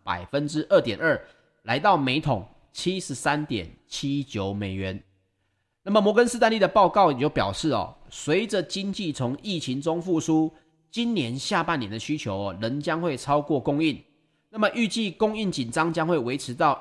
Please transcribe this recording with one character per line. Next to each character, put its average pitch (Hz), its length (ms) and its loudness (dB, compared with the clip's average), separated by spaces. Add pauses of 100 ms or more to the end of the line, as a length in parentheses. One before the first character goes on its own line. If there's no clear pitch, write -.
百 90 220 -6
分 147 240 -2
之 151 220 -4
二 185 100 8
点 104 180 -2
二， 156 240 0 (420)
来 117 140 -2
到 185 200 4
每 135 240 0
桶 107 260 -2 (240)
七 185 260 -4
十 175 160 -8
三 147 320 -2
点 101 240 -6 (160)
七 139 380 -4
九 101 300 -4
美 101 220 -4
元。 95 280 -6 (800)
那 196 80 -4
么 214 80 6
摩 202 140 4
根 233 120 6
士 240 140 -4
丹 226 100 6
利 220 80 2
的 196 80 6
报 196 220 6
告 180 240 6
也 127 80 -2
就 143 80 2
表 101 240 0
示 151 200 -2
哦， 104 220 -2 (160)
随 190 380 0
着 196 160 0
经 196 300 -6
济 185 180 -4
从 127 300 -4
疫 190 180 -4
情 135 220 -4
中 165 200 -2
复 165 200 0
苏， 160 320 2 (360)
今 233 240 -2
年 131 240 0
下 180 240 -2
半 165 160 0
年 104 140 -4
的 113 80 -6
需 151 180 -4
求 107 160 -4
哦， 98 280 -4
仍 120 180 -2
将 160 220 -2
会 160 160 -2
超 143 240 2
过 147 180 0
供 147 240 0
应。 139 180 0 (520)
那 220 60 -10
么 214 160 4
预 233 100 2
计 214 240 -2
供 214 260 0
应 214 140 -2
紧 120 220 -4
张 165 220 0
将 160 120 0
会 165 140 2
维 123 180 -2
持 131 160 -8
到 147 280 4